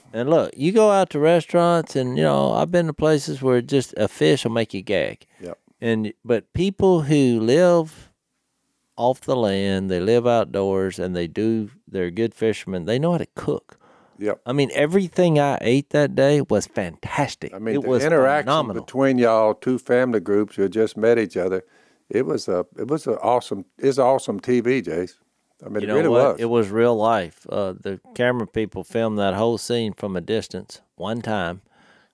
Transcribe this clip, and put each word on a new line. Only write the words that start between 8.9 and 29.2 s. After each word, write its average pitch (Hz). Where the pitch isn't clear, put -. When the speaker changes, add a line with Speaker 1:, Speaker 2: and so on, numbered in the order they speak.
Speaker 1:
off 123
the 139
land, 98
they 90
live 117
outdoors, 98
and 90
they 85
do, 107
they're 90
good 110
fishermen, 95
they 110
know 165
how 170
to -
cook. -
Speaker 2:
Yep. 101
Speaker 1:
I 123
mean, 139
everything 165
I 143
ate 135
that 143
day 139
was 104
fantastic. -
Speaker 2:
I 95
mean, 110
Speaker 1:
It 139
Speaker 2:
the 127
Speaker 1:
was 127
Speaker 2:
interaction 147
Speaker 1:
phenomenal. 123
Speaker 2:
between 135
y'all, 110
two 127
family 123
groups 101
who 98
had 90
just 110
met 117
each 107
other, 92
it 127
was 151
a, 90
it 117
was 151
a 113
awesome, 113
it's 135
awesome 127
T 123
V, 123
Jace. 87
I -
mean, 104
Speaker 1:
You -
Speaker 2:
it -
Speaker 1:
know 107
Speaker 2:
really 110
Speaker 1:
what? 123
Speaker 2:
was. -
Speaker 1:
It 117
was 117
real 117
life. 104
Uh, 98
the 95
camera 123
people 98
filmed 110
that 98